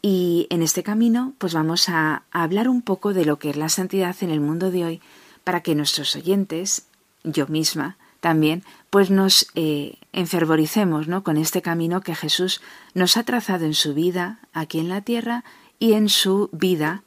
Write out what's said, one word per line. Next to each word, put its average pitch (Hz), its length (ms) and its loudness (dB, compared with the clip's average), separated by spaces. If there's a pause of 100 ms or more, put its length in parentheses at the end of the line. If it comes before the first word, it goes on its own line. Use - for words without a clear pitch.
Y 180 480 2
en 170 120 0
este 165 220 -2
camino, 233 540 0
pues 185 160 -4
vamos 165 360 0
a, 156 420 0
a 170 120 -2
hablar 202 260 0
un 247 120 2
poco 202 320 -2
de 185 120 2
lo 151 120 2
que 151 120 -6
es 143 80 -4
la 156 120 -2
santidad 185 520 -2
en 180 80 -2
el 156 100 0
mundo 165 320 0
de 180 140 0
hoy, 165 160 -6 (420)
para 175 180 -2
que 160 140 0
nuestros 147 400 -2
oyentes, 185 720 -2 (380)
yo 151 240 -2
misma 156 500 -4 (220)
también, 160 440 2 (260)
pues 196 200 4
nos, 190 460 4
eh, 151 420 -2 (160)
enfervoricemos, 160 920 2
¿no? 180 160 -4
con 156 140 0
este 160 240 -2
camino 170 400 -2
que 170 140 -6
Jesús 180 460 -2 (320)
nos 180 240 2
ha 233 60 0
trazado 196 420 -2
en 156 80 0
su 147 200 0
vida 180 460 -2 (140)
aquí 160 260 -6
en 165 100 -2
la 196 120 -4
tierra 233 420 -4 (360)
y 226 140 4
en 214 160 4
su 196 420 2
vida 170 560 0